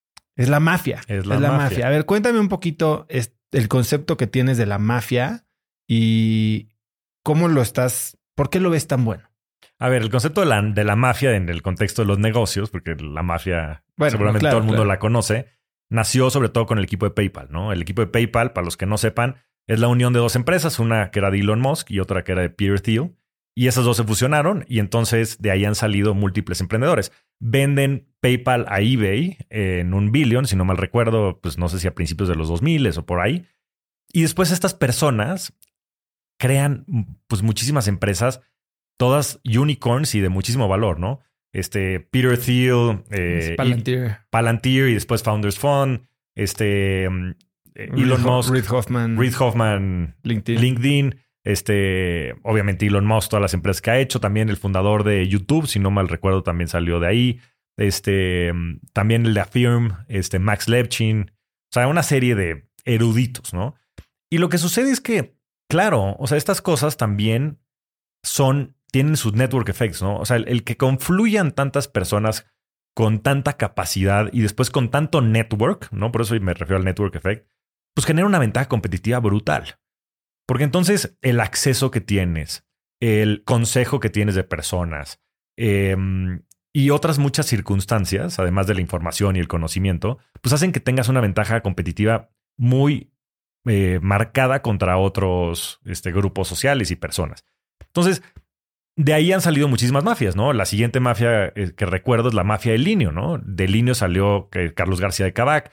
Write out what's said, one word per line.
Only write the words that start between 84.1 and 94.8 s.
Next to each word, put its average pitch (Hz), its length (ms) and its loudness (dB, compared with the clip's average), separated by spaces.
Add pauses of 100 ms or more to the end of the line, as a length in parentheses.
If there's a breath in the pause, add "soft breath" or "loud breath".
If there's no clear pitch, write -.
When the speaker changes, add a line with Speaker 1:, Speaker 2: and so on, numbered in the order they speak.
Speaker 2:
de 92 80 0
personas, 82 800 -6 (360)
em, 95 840 0 (320)
y 143 160 2
otras 147 300 2
muchas 143 260 0
circunstancias, 98 920 -2
además 92 280 0
de 104 80 0
la 92 60 -2
información 87 540 -2
y 92 40 0
el 87 80 -2
conocimiento, 92 720 -4 (220 soft breath)
pues 120 120 0
hacen 165 200 2
que - 60 -4
tengas 127 300 0
una 131 120 2
ventaja 107 400 0
competitiva 101 680 -2 (280)
muy, 131 560 2 (520)
eh, 98 360 2
marcada 110 600 0
contra 95 360 0